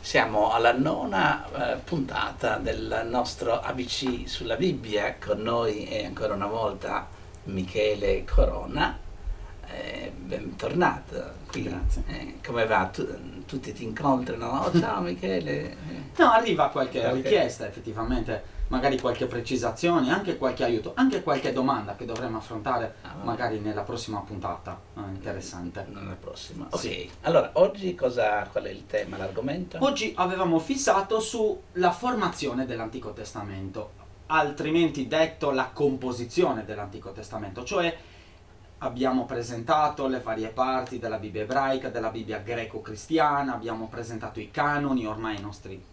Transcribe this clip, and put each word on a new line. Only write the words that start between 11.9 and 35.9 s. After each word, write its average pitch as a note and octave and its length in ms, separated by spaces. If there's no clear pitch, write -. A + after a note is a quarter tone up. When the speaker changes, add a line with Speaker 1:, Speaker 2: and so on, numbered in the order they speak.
Speaker 1:
Eh, - 360
come A#2 220
va? G2 220
Tu-, - 580
tutti - 260
ti - 120
incontrano? B2 800
"Oh, - 160
ciao - 220
Speaker 2:
<laughs> - 20
Speaker 1:
Michele." F3 720
Speaker 2:
No, D4 140
arriva G3+ 380
qualche B2+ 320
Speaker 1:
Qualche C3 200
Speaker 2:
richiesta, - 460
effettivamente, A2+ 880
magari B2+ 300
qualche B2 280
precisazione, B2+ 840
anche F#3 260
qualche C3 260
aiuto, A#2+ 320
anche C4 280
qualche C#3 300
domanda A2 420
che A#2+ 100
dovremo A2+ 320
affrontare A2+ 680
Speaker 1:
Ah, - 60
va - 40
bene. D3 120
Speaker 2:
magari A#2 340
nella G#2 240
prossima A2 380
puntata. F#2+ 560
Ah, G#2 120
interessante. F#2+ 800
Speaker 1:
Nella F#2+ 320
prossima. - 540
Speaker 2:
Sì. F2+ 360
Speaker 1:
Ok, - 180
allora - 260
oggi G3 420
cosa, G#2+ 560
qual G#2 140
è G2+ 40
il G2 180
tema, G#2 300
l'argomento? C3 640
Speaker 2:
Oggi A3 360
avevamo F3+ 420
fissato A3 600
sulla G#3+ 720
formazione F#3 760
dell'Antico A2+ 480
Testamento, G2+ 800
altrimenti D3+ 800
detto D#3+ 440
la C3 200
composizione B2+ 920